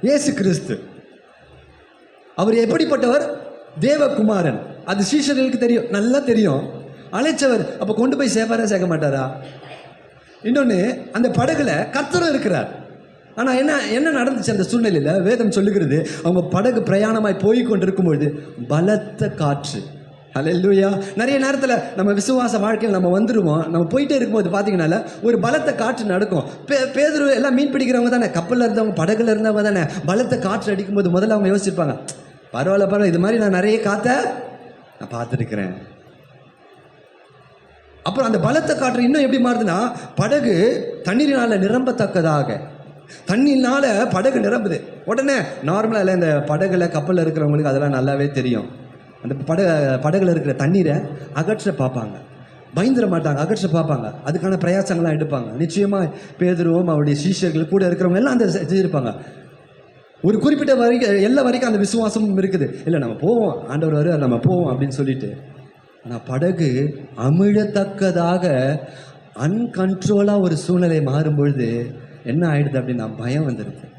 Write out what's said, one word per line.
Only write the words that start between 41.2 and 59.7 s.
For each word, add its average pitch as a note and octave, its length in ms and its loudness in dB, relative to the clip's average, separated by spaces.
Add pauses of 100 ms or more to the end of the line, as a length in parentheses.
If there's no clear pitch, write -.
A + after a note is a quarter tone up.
நிரம்பத்தக்கதாக, F#3+ 1000 0 (680)
தண்ணினால B3+ 840 2
படகு A#3+ 300 2
நிரம்புது. G3+ 400 0 (240)
உடனே C4+ 300 0 (320)
நார்மலா G#3+ 320 0
இல்ல, F#3+ 140 2
இந்த D#3+ 340 2
படகுல F3 440 0
கப்பல்ல E3+ 300 0
இருக்கிறவங்களுக்கு D3+ 440 0
அதெல்லாம் C#3 420 0
நல்லாவே C#3 240 0
தெரியும். B2 380 -2 (540)
அந்த B2+ 120 -6 (100)
பட-, D#3 580 2
படகுல F3+ 280 2
இருக்கிற D3 220 0
தண்ணீரை D#3+ 480 2 (320)
அகற்ற G3 400 -2
பார்ப்பாங்க, B2+ 400 -4 (640)
பயந்துட A#3 320 2
மாட்டாங்க, D3+ 280 0
அகற்ற F3+ 320 -2
பார்ப்பாங்க, D3 440 0 (120)
அதுக்கான F3 340 -2
பிரயாசங்கள்லாம் F3 600 0
எடுப்பாங்க. C#3+ 280 -4 (120)
நிச்சயமா G3 520 0 (280)
பேதுருவும் F3 480 2
அவருடைய D3 340 2
சீஷர்கள் E3+ 480 0
கூட F#3+ 180 2
இருக்கிறவங்க F3 300 2
எல்லாம் C4 160 2
அந்த A#3+ 120 4
செ-, E3 260 0
செஞ்சிருப்பாங்க. D#3 440 0 (1080)